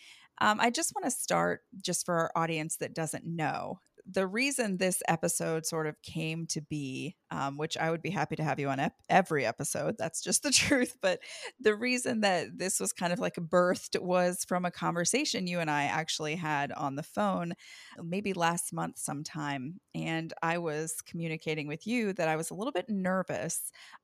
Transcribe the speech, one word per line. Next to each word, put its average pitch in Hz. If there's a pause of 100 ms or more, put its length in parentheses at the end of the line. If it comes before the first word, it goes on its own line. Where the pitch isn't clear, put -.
(400)
Um, 214
I 240
just 320
wanna 370
start, 175 (220)
just -
for 175
our 165
audience 165
that 131
doesn't 156
know, 165 (300)
the 190
reason 220
this 185
episode 165
sort 160
of 151
came 160
to 156
be, 135 (160)
um, 139
which 156
I 160
would 165
be 160
happy 156
to 156
have 143
you 143
on 135
ep-, -
every 165
episode, 143
that's -
just -
the 294
<laughs> -
truth, 254
but 185 (400)
the 214
reason 247
that 170
this 185
was 190
kind 175
of, 180
like, 175
birthed 180
was 180
from 180
a 175
conversation 175
you 175
and 160
I 147
actually 151
had 151
on 139
the 147
phone 185 (500)
maybe 190
last 170
month 165
sometime, 147 (160)
and 160 (100)
I 165
was 160
communicating 160
with 151
you 214
that 165
I 160
was 165
a -
little 220
bit -
nervous 185 (340)